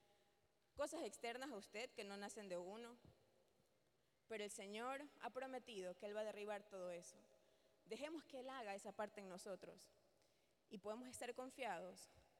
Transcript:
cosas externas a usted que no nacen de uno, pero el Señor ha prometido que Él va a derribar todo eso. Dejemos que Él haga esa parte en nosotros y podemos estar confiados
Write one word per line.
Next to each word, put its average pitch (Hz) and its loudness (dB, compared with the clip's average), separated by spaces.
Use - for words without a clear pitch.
cosas 311 2
externas 240 0
a 226 0
usted 214 -2
que 220 -4
no 202 -2
nacen 202 -2
de 175 4
uno, 220 -2
pero 208 4
el 202 2
Señor 233 2
ha 220 0
prometido 240 0
que 214 -4
Él 208 2
va 214 6
a 214 6
derribar 208 2
todo 185 0
eso. 175 -4
Dejemos 277 0
que 262 -4
Él 254 0
haga 233 2
esa 202 -2
parte 208 2
en 196 -2
nosotros 180 -4
y 214 -4
podemos 220 0
estar 240 0
confiados 196 2